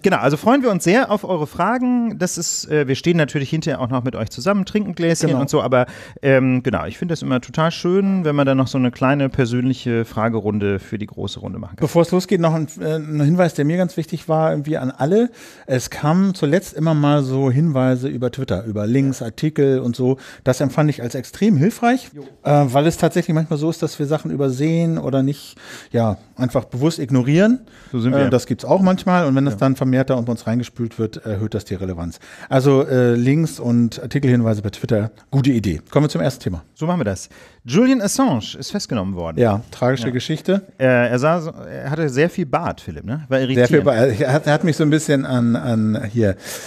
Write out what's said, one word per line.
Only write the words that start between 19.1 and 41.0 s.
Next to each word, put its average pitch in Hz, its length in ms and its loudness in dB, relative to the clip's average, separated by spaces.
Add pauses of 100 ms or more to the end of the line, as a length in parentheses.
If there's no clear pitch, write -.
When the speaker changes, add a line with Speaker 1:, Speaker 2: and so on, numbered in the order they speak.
Speaker 2:
Artikel 139 560 0
und 123 160 -2
so. 131 220 0 (260)
Das 127 180 0
empfand 151 300 2
ich 127 120 -4
als 120 120 -6
extrem 180 420 0
hilfreich, 233 560 0
Speaker 1:
Jo. 147 100 -16 (200)
Speaker 2:
äh, 147 300 4
weil 147 160 4
es 160 80 0
tatsächlich 170 360 0
manchmal 156 280 0
so 156 100 0
ist, 160 100 -6
dass 160 200 -4
wir 143 60 -4
Sachen 156 260 -4
übersehen 156 680 0
oder 135 240 0
nicht, 143 320 -4 (380)
ja, 113 260 0 (160)
einfach 127 300 -2
bewusst 147 340 -2
ignorieren. 139 460 2 (480)
Speaker 1:
So 123 80 -2
sind 127 140 2
Speaker 2:
Äh, 139 60 4
Speaker 1:
wir. 131 100 2
Speaker 2:
das 120 160 2
gibt's - 180 -4
auch 156 160 4
manchmal 185 460 2
und 135 80 2
wenn 139 100 4
das 135 100 0
Speaker 1:
Ja. 101 60 -6
Speaker 2:
dann 135 160 2
vermehrt 131 320 0
da 135 60 2
und 120 100 -2
bei 120 80 -4
uns - 140 -8
reingespült 117 520 -4
wird, 110 280 -6
erhöht 104 260 -4
das 104 140 -6
die 104 80 -8
Relevanz. 87 440 -8 (300)
Also, 135 380 2
äh, 123 300 2
Links 143 440 0
und 120 420 0
Artikelhinweise 120 600 2
bei 104 80 -4
Twitter, 110 400 -2 (200)
gute 139 200 2
Idee. 101 400 0
Kommen 147 160 2
wir - 20 2
zum 165 140 -4
ersten - 200 -4
Thema. 87 200 -6 (100)
Speaker 1:
So - 140 -8
machen 175 140 0
wir 123 40 -2
das. 98 240 -6 (380)
Julian 240 340 4
Assange 202 580 -2
ist - 120 -12
festgenommen 98 440 -4
worden. 82 240 -6
Speaker 2:
Ja, 110 220 2 (100)
tragische 127 360 -2
Speaker 1:
Ja. 131 80 -4
Speaker 2:
Geschichte. 165 480 -2 (160)
Speaker 1:
Äh, 131 80 2
er 123 320 2